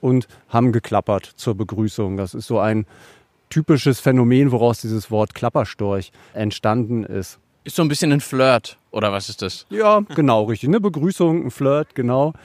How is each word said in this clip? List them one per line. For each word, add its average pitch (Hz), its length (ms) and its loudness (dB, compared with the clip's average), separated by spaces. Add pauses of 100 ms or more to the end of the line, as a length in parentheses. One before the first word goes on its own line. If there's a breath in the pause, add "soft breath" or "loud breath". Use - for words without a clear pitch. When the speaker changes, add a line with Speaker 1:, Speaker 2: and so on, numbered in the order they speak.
Speaker 1:
und 127 260 2 (220 soft breath)
haben 117 240 2
geklappert 104 640 -2
zur 117 180 -4
Begrüßung. 101 600 -4
Das 98 180 -6
ist - 140 -12
so 117 100 0
ein 107 260 0 (640 loud breath)
typisches 147 520 2
Phänomen, 127 500 4
woraus 117 300 2
dieses 110 320 -6
Wort 107 240 -2
Klapperstorch 104 720 -4 (240 soft breath)
entstanden 110 680 -2
ist. 98 340 -10 (240)
Speaker 2:
Ist - 140 -10
so 175 60 2
ein 160 60 2
bisschen 147 220 0
ein 143 100 4
Flirt, 131 560 2 (140)
oder 107 220 -2
was 98 160 -6
ist - 140 -12
das? - 280 -10
Speaker 1:
Ja, 208 300 2
genau, 139 440 2
richtig. 117 240 -4
Eine 208 120 2
Begrüßung, 170 640 0
ein 127 80 -4
Flirt, 143 420 0
genau. 135 380 0 (120 loud breath)